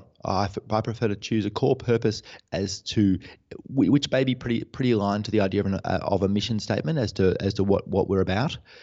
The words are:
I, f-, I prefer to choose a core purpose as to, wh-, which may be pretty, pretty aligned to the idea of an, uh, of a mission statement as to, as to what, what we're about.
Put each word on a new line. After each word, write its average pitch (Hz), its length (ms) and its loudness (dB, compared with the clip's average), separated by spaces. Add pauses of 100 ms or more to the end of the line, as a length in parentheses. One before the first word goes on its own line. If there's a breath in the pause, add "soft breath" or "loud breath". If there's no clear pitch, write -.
(240)
I, 98 220 0
f-, 98 120 -6 (120)
I 107 120 0
prefer 113 280 -2
to 101 60 -4
choose 104 300 -2
a 101 60 -4
core 135 240 0
purpose 113 480 0 (280 loud breath)
as 95 320 -4
to, 98 360 2 (480 loud breath)
wh-, 101 240 2
which 143 180 2
may 131 140 2
be 131 100 0
pretty, 120 300 -4
pretty 127 280 -2
aligned 101 340 0
to 113 60 -10
the 107 100 4
idea 98 180 0
of 95 80 0
an, 95 80 0
uh, - 260 -2
of 98 220 0
a 95 40 4
mission 104 320 0
statement 139 380 -2
as 110 160 -2
to, 92 260 4
as 98 160 0
to 98 80 0
what, 98 240 2
what 95 200 0
we're 95 140 2
about. 95 360 0 (260 loud breath)